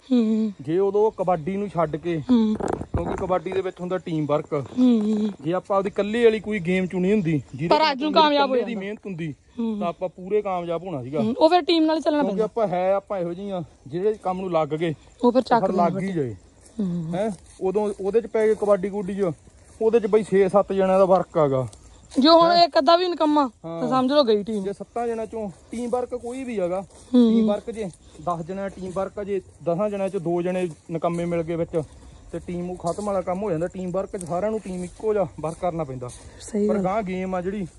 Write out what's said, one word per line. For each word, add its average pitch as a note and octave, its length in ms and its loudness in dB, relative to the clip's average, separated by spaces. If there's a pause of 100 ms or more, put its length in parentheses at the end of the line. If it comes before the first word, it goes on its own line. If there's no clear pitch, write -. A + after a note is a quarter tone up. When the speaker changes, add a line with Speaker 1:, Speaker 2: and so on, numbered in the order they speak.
(120)
Speaker 1:
ਹੂੰ। A3 500 2
Speaker 2:
ਜੇ D3+ 180 -2
ਉਦੋਂ G3+ 320 2
ਕਬੱਡੀ F3+ 460 -2
ਨੂੰ G3+ 120 -4
ਛੱਡ E3 260 -2
ਕੇ, E3 240 -4
Speaker 1:
ਹੂੰ। A3 360 2 (240)
Speaker 2:
ਕਿਉਂਕਿ F3 340 -4
ਕਬੱਡੀ F#3 380 -2
ਦੇ F#3+ 100 -2
ਵਿੱਚ F#3 180 -6
ਹੁੰਦਾ F3+ 180 -4
ਟੀਮ D#3+ 280 -2
ਵਰਕ, D3 280 -2
Speaker 1:
ਹੂੰ। G#3+ 800 2 (100)
Speaker 2:
ਜੇ D#3+ 120 -2
ਆਪਾਂ F#3 240 -2
ਆਪਦੀ G3 100 0
ਇਕੱਲੇ G#3 360 0
ਵਾਲੀ A3 160 6
ਕੋਈ G#3 200 -4
ਗੇਮ F#3 260 0
ਚੁਣੀ F#3 260 0
ਹੁੰਦੀ G3 200 2
ਜਿਹਦੇ D3 360 -2
Speaker 1:
ਪਰ D4+ 120 4
Speaker 2:
ਵਿੱਚ D#4 120 4
Speaker 1:
ਅੱਜ C4 100 -4
ਨੂੰ D4+ 100 -2
Speaker 2:
ਮੇਰੀ D#4 120 6
Speaker 1:
ਕਾਮਯਾਬ C#4+ 260 4
ਹੋ C4 60 0
Speaker 2:
ਇਕੱਲੇ A#3 100 0
ਦੀ A#3+ 80 -6
Speaker 1:
ਜਾਂਦਾ। G3 120 -6
Speaker 2:
ਮਿਹਨਤ D#4 200 -8
ਹੁੰਦੀ, E3+ 280 -6 (260)
Speaker 1:
ਹੂੰ। A3+ 200 -4
Speaker 2:
ਤਾਂ F3 80 -2
ਆਪਾਂ E3+ 220 -6
ਪੂਰੇ G3 320 -2
ਕਾਮਯਾਬ F3 420 -4
ਹੋਣਾ D#3+ 200 -8
ਸੀਗਾ। C#3 160 -4
Speaker 1:
ਹੂੰ, A3 180 0
ਉਹ D#4 120 6
ਫਿਰ F4+ 120 6
ਟੀਮ E4 220 4
ਨਾਲ D#4 120 2
ਹੀ D#4+ 60 -2
ਚੱਲਣਾ D4+ 180 2
Speaker 2:
ਕਿਉਂਕਿ A3 140 0
Speaker 1:
ਪੈਂਦਾ। G#3 100 0
Speaker 2:
ਆਪਾਂ G#3+ 240 0
ਹੈ, F3+ 260 2
ਆਪਾਂ G3 260 -4
ਇਹੋ F3 140 -4
ਜਿਹੀਆਂ F#3+ 280 -6 (260)
ਜਿਹੜੇ F3+ 260 0
ਕੰਮ F#3 280 -4
ਨੂੰ F#3+ 100 -4
ਲੱਗ D#3 160 2
ਗਏ D#3+ 260 -2 (300)
Speaker 1:
ਉਹ B3 80 6
ਫਿਰ B3+ 100 4
ਚੱਕ A3+ 240 2
Speaker 2:
ਫਿਰ G3 100 0
ਲੱਗ F3 180 4
Speaker 1:
ਲੈਂਦੇ। F3 140 -4
Speaker 2:
ਹੀ G3 60 -4
ਜਾਏ। C3 220 -2 (440)
Speaker 1:
ਹੂੰ। F3 360 -4
Speaker 2:
ਹੈਂ? G#3+ 160 -2 (300)
ਉਦੋਂ G3 380 0
ਉਹਦੇ G3+ 220 -4
'ਚ G#3+ 60 -12
ਪੈ A3 200 0
ਗਏ A3 80 4
ਕਬੱਡੀ G3+ 340 2
ਕੁੱਡੀ G3 260 -6
'ਚ, F#3+ 160 0 (500)
ਉਹਦੇ A3 180 4
'ਚ G3+ 60 -2
ਬਈ G#3+ 180 4
ਛੇ F#3+ 260 4
ਸੱਤ G3 240 2
ਜਣਿਆਂ F#3+ 260 4
ਦਾ G3 60 8
ਵਰਕ F3+ 320 2
ਆਗਾ। C3+ 300 2 (520)
Speaker 1:
ਜੇ C4+ 100 6
ਹੁਣ E4+ 220 8
Speaker 2:
ਹੈਂ? F4 120 6
Speaker 1:
ਇੱਕ E4 140 2
ਅੱਧਾ E4 180 6
ਵੀ F4+ 120 2
ਨਿਕੰਮਾ D4+ 420 2 (160)
Speaker 2:
ਹਾਂ। E3 160 -8
Speaker 1:
ਤਾਂ A#3+ 80 -2
ਸਮਝ C4 220 2
ਲਓ D4 120 4
ਗਈ G#3+ 200 2
ਟੀਮ। G#3 200 -6
Speaker 2:
ਜੇ G3 100 -6
ਸੱਤਾਂ A#3 340 -8
ਜਣਿਆਂ A3+ 180 -6
ਚੋਂ G#3+ 240 -8 (220)
ਟੀਮ A#3 180 -6
ਵਰਕ B3 260 -4
ਕੋਈ A#3+ 280 -10
ਵੀ A#3+ 160 -6
ਹੈਗਾ, F3+ 220 -2
Speaker 1:
ਹੂੰ। A#3+ 500 2
Speaker 2:
ਟੀਮ A3+ 160 4
ਵਰਕ G#3 240 -2
ਜੇ G3+ 180 -8 (340)
ਦਸ E3+ 220 -4
ਜਣਿਆਂ G3 240 -8
ਟੀਮ F#3 220 -12
ਵਰਕ F#3+ 280 -6
ਆ, G#3 40 -8
ਜੇ G3 180 -4 (220)
ਦਸਾਂ E3+ 260 0
ਜਣਿਆਂ G3 200 -4
ਚੋਂ F#3+ 100 -4
ਦੋ E3+ 220 -2
ਜਣੇ F3+ 280 -2 (220)
ਨਿਕੰਮੇ E3+ 340 -2
ਮਿਲ E3+ 180 -2
ਗਏ E3 120 -4
ਵਿੱਚ E3 260 -2 (500)
ਤੇ E3+ 80 -8
ਟੀਮ F3 300 -8
ਉਹ F3+ 60 -8
ਖਤਮ F3 300 -6
ਵਾਲਾ G3 160 -2
ਕੰਮ F#3 220 -4
ਹੋ G#3 80 -2
ਜਾਂਦਾ। D#3+ 160 -2
ਟੀਮ F#3 240 -8
ਵਰਕ F#3+ 260 -6
'ਚ F3+ 80 -10
ਸਾਰਿਆਂ F3+ 260 -2
ਨੂੰ A3 80 -4
ਟੀਮ F#3 240 -10
ਇੱਕੋ G#3+ 300 -4
ਜਿਹਾ G3 140 2 (120)
ਵਰਕ D#3 220 -6
ਕਰਨਾ E3 220 -2
ਪੈਂਦਾ। B2+ 260 -10 (320)
Speaker 1:
ਸਹੀ G#3 260 -2
Speaker 2:
ਪਰ G#3+ 80 2
Speaker 1:
ਗੱਲ। G3 80 -2
Speaker 2:
ਗਾਂਹ G3+ 200 -2
ਗੇਮ F#3 320 -4
ਆ F3+ 60 -4
ਜਿਹੜੀ F#3+ 260 -6 (120)